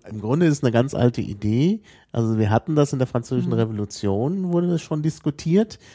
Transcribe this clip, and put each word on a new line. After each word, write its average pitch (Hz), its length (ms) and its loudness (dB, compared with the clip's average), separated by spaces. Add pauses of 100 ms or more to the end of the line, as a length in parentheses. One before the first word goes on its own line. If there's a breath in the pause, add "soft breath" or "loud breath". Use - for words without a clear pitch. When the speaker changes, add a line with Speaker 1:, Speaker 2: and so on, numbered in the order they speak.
Speaker 1:
im 107 120 -10
Grunde 139 260 2
ist 147 180 2
eine 120 80 2
ganz 120 220 2
alte 120 260 2
Idee. 120 600 0 (320 soft breath)
Also 113 260 0
wir 107 100 2
hatten 117 260 2
das 147 200 4
in 135 40 -4
der 127 100 0
Französischen 123 420 -2
Speaker 2:
Mhm. 113 80 0
Speaker 1:
Revolution, 113 920 -2
wurde 175 180 0
das 170 100 0
schon 156 220 -6
diskutiert. 160 760 0 (160 loud breath)